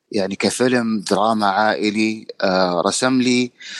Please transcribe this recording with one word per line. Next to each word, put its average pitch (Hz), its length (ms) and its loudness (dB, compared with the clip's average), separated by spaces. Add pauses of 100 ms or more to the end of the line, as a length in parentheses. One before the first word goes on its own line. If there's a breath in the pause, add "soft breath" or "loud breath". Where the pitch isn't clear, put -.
(120)
يعني 98 240 -2
كفيلم 113 720 0
دراما 107 360 2
عائلي، 107 800 0 (160)
آه، 92 440 2
رسم 127 340 0
لي 123 300 2 (300 loud breath)